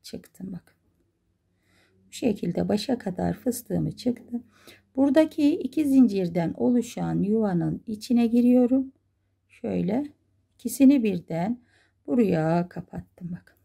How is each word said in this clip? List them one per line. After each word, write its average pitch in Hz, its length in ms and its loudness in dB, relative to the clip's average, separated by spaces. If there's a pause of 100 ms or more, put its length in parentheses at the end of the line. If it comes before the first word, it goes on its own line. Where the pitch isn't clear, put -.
çıktım. - 520 -16
Bakın. - 240 -18 (1300)
Bu - 40 -20
şekilde 180 580 -4
başa 214 280 -2
kadar 180 360 -4
fıstığımı 175 580 -6
çıktım. 240 520 -8 (520)
Buradaki 294 640 2
iki 302 260 -2
zincirden 196 720 2
oluşan 185 680 0
yuvanın 185 640 -2
içine 233 400 0
giriyorum. 247 640 4 (560)
Şöyle 202 580 -4 (500)
ikisini 262 480 4
birden 185 560 -4 (480)
buraya 175 600 0
kapattım. 180 640 -14
Bakın. - 340 -16